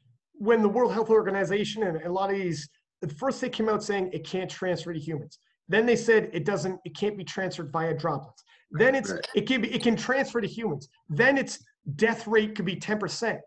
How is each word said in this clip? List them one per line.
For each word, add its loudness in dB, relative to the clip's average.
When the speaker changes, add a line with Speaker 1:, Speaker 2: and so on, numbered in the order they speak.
Speaker 1:
when 4
the 4
World 2
Health -2
Organization 2
and -2
a -4
lot 0
of 0
these, -4
at -6
first -4
they -2
came -2
out 0
saying -2
it -8
can't -4
transfer -4
to -6
humans. -8
Then 2
they 6
said 4
it -2
doesn't, -2
it -12
can't -2
be -10
transferred -6
via 0
droplets. -6
Then 6
it's, 0
Speaker 2:
Right. -6
Speaker 1:
it 2
can 2
be, -2
it -2
can 4
transfer 0
to -4
humans. -6
Then 4
it's -2
death 0
rate 2
could -4
be -2
ten -4
percent. -2